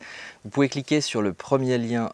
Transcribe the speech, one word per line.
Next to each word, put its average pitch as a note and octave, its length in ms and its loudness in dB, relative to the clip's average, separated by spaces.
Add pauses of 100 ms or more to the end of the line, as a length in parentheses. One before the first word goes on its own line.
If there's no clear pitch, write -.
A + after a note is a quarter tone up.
(460)
vous G#2+ 40 -12
pouvez C#3 200 2
cliquer D3 320 0
sur - 200 0
le G2 120 2
premier C3 440 2
lien A#2 360 0